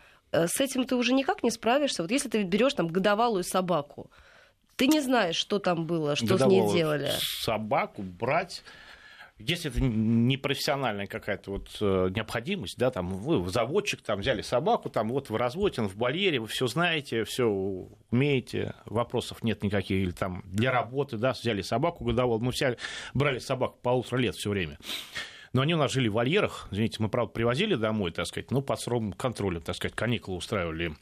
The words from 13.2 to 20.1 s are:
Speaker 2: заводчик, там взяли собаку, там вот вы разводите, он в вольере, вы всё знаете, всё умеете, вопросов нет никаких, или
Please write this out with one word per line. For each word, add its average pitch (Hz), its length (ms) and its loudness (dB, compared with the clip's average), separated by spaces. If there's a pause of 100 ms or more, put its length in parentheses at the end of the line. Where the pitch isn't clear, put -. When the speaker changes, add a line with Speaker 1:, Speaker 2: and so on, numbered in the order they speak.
Speaker 2:
заводчик, 123 520 0
там 101 180 -2
взяли 110 220 0
собаку, 180 480 0
там 110 200 -2
вот 139 200 -4
вы 107 80 -2
разводите, 131 440 0
он 107 60 0
в 95 80 -6
вольере, 139 460 0
вы 110 60 -6
всё - 200 -2
знаете, 151 560 0
всё 120 240 0 (640)
умеете, 120 640 0 (120)
вопросов - 580 -4
нет 110 200 0
никаких, 98 400 0
или 90 80 0